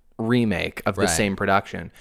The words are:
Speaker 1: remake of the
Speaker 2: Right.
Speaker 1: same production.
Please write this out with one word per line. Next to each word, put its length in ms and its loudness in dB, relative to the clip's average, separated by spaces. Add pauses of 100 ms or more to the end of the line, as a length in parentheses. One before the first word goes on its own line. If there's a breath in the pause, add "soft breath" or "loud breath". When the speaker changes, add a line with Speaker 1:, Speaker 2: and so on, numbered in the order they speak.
(180)
Speaker 1:
remake 640 0
of 120 -2
the 60 0
Speaker 2:
Right. 80 2
Speaker 1:
same 260 0
production. 540 0 (100)